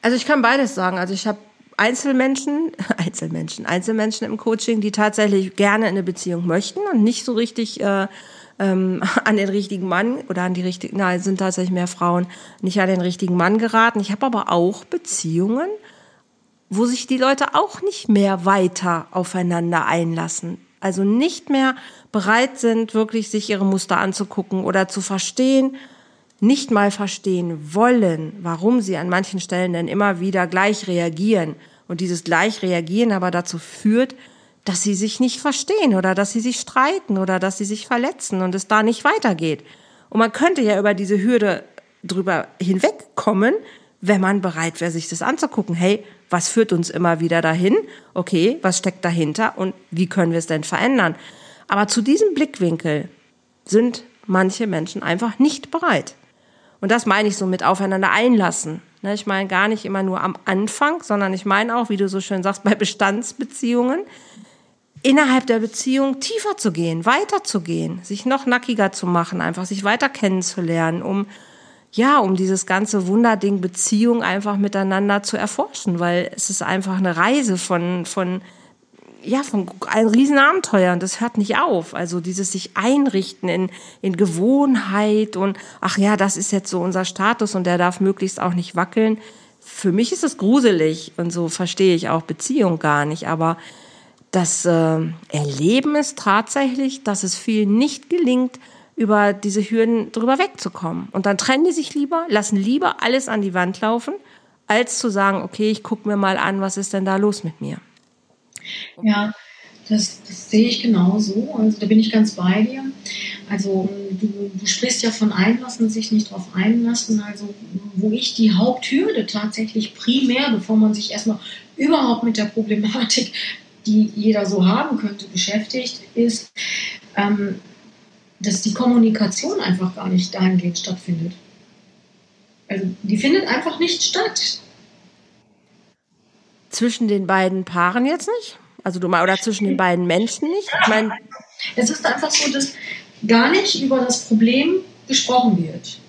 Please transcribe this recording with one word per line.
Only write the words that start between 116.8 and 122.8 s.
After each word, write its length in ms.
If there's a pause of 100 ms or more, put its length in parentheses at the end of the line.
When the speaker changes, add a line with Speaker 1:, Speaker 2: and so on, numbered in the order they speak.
Speaker 2:
Also 320 (420)
wo 160
ich 240
die 180
Haupthürde 720
tatsächlich 680
primär, 560
bevor 260
man 160
sich 180
erstmal 280 (360)
überhaupt 480
mit 140
der 80
Problematik, 880 (540)